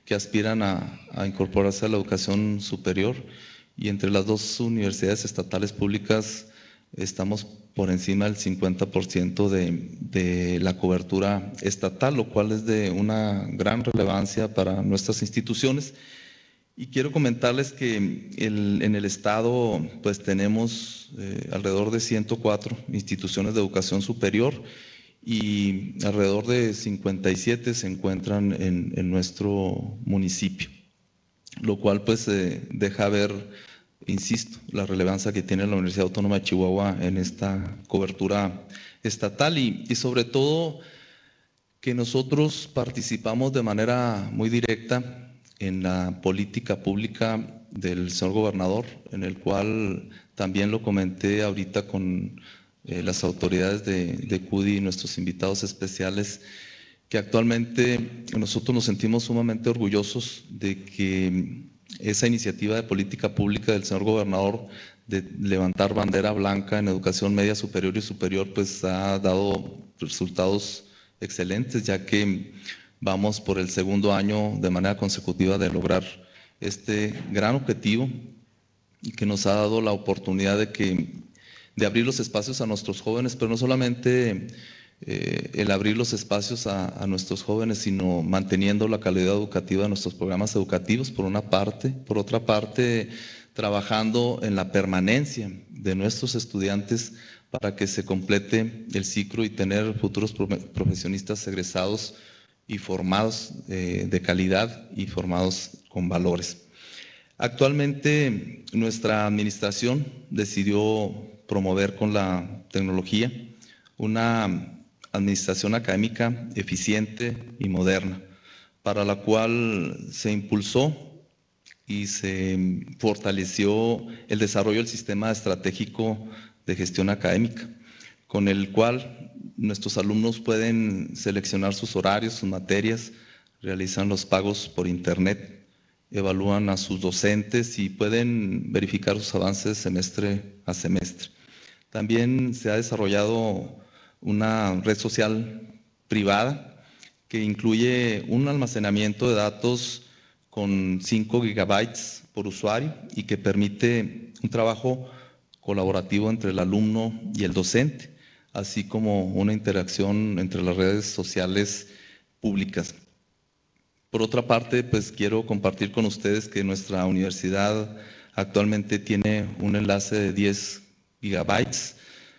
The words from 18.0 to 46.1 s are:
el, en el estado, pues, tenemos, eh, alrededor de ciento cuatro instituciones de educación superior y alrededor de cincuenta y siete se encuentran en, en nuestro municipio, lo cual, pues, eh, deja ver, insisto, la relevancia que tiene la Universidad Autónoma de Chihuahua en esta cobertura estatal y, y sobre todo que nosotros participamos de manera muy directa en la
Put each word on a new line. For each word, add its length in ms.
el, 440
en 140
el 80
estado, 840
pues, 200
tenemos, 920
eh, 340
alrededor 400
de 80
ciento 380
cuatro 400
instituciones 640
de 40
educación 420
superior 520
y 840
alrededor 420
de 260
cincuenta 560
y 60
siete 380
se 140
encuentran 680
en, 420
en 140
nuestro 960
municipio, 640
lo 160
cual, 260
pues, 260
eh, 320
deja 380
ver, 220
insisto, 600
la 180
relevancia 460
que 100
tiene 240
la 120
Universidad 300
Autónoma 320
de 60
Chihuahua 560
en 160
esta 600
cobertura 800
estatal 560
y, 300
y 80
sobre 300
todo 560
que 160
nosotros 760
participamos 800
de 100
manera 720
muy 160
directa 800
en 240
la 400